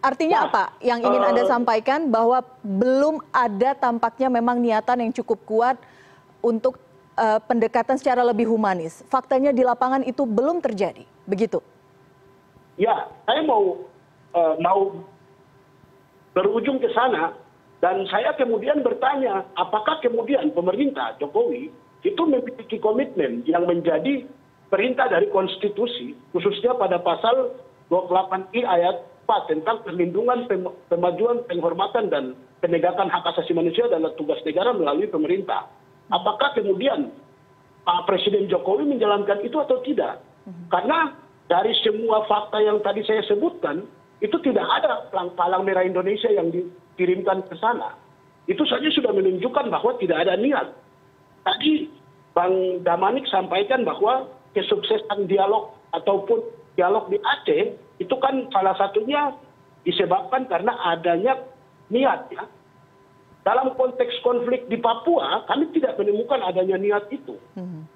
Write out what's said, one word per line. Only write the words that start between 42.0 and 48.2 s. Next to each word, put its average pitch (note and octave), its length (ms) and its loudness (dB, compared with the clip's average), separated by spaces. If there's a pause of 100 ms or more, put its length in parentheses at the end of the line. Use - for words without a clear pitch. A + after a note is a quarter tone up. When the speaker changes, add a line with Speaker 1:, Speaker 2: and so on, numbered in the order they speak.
Speaker 2:
fakta G#3 400 0
yang G#3 160 2
tadi G3+ 240 -2
saya A3 240 0
sebutkan, G3+ 560 -2 (400)
itu B3+ 160 0
tidak A3 240 2 (160)
ada A#3+ 320 0
palang, F3+ 240 -6
palang F#3 320 2
merah F#3 160 2
Indonesia F#3+ 480 0
yang E3+ 160 2
dikirimkan F3+ 960 -2
ke - 160 -14
sana. - 320 -2 (560)